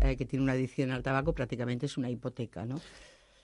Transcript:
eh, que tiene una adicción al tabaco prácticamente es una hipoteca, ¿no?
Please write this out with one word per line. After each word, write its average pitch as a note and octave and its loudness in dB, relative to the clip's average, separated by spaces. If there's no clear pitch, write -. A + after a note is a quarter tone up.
eh, C3+ 6
que B2+ -2
tiene C3 0
una C3+ 4
adicción C3 2
al B2+ -2
tabaco C3+ 2
prácticamente B2 -2
es - -8
una B2 0
hipoteca, A#2 -6
¿no? C3 -4